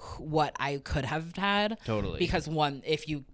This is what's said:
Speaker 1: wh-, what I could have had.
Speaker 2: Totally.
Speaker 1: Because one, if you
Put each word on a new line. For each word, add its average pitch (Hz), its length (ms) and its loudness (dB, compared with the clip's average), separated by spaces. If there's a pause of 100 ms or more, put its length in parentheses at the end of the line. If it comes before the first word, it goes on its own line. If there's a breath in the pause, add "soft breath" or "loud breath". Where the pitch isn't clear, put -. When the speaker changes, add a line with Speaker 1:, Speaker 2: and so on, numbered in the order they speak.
Speaker 1:
wh-, - 200 -12
what 151 360 2
I 139 240 0
could 143 220 0
have 160 320 -4
had. 202 480 2
Speaker 2:
Totally. 98 340 0
Speaker 1:
Because 165 300 2
one, 147 380 2
if 151 200 0
you 151 280 -2